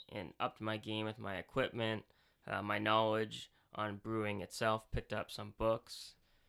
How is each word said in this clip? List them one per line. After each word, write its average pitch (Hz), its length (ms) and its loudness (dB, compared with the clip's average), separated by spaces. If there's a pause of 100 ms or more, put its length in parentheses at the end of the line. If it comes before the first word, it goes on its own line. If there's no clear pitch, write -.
(100)
and 92 300 -6
upped - 200 -2
my 110 160 0
game 107 280 -2
with 110 160 -4
my 98 160 -4
equipment, 113 640 0 (460)
uh, 98 140 -2
my 104 180 0
knowledge 110 720 4 (200)
on 104 300 -2
brewing 107 380 0
itself, 110 500 0
picked - 220 -4
up 107 180 -4
some 104 260 -10
books - 580 0 (340)